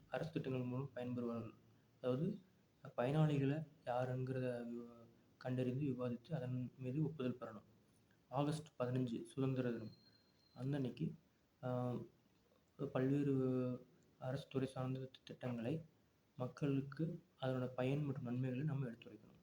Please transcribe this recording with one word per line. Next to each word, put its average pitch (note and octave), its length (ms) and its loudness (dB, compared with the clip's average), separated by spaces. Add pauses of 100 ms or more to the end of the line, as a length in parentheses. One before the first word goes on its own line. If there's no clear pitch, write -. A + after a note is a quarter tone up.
அரசு D3 240 -2
திட்டங்கள் B2+ 300 0
மூலம் B2+ 320 -2
பயன்பெறுவார்கள். A#2+ 600 -4 (420)
அதாவது, C#3 420 0 (580)
பயனாளிகளை C#3+ 680 4 (180)
யாருங்கிறத B2+ 800 0 (100)
வி-, A#2+ 140 -8 (480)
கண்டறிந்து B2+ 500 0
விவாதித்து B2 480 -2
அதன் B2+ 420 -2
மீது C3 280 0
ஒப்புதல் B2+ 360 0
பெறணும். A2+ 240 -10 (640)
ஆகஸ்ட் D3 380 2 (120)
பதினஞ்சு B2 460 0
சுதந்திர C3 460 0
தினம். A2 200 -4 (640)
அந்த C3 220 -2
அன்னைக்கு, D3+ 380 -2 (480)
ஆ, B2 340 0 (960)
பல்வேறு C3 920 4 (320)
அரசு C3 300 -4
துறை C3 200 0
சார்ந்த C3 300 -2
தி-, C3 260 -10
திட்டங்களை B2 600 -2 (520)
மக்களுக்கு C#3 840 0 (180)
அதனோட B2+ 260 0
பயன் C3 380 2
மற்றும் C3+ 200 -2
நன்மைகளை B2+ 400 0
நம்ம C#3 240 0
எடுத்துரைக்கணும். A2+ 440 -14 (100)